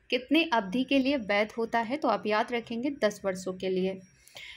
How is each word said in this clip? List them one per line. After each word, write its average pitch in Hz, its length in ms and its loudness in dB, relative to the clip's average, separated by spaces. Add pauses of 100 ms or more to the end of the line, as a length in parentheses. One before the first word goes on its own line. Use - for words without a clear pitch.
(100)
कितने 277 340 2
अवधि 233 400 0
के 277 140 4
लिए 269 180 2
वैध 208 420 0
होता 226 200 0
है, 226 180 -2
तो 302 120 0
आप 202 180 2
याद 214 260 2
रखेंगे 233 380 -4
दस 214 340 0
वर्षों 185 280 -2
के 185 160 -4
लिए। 185 320 0 (560)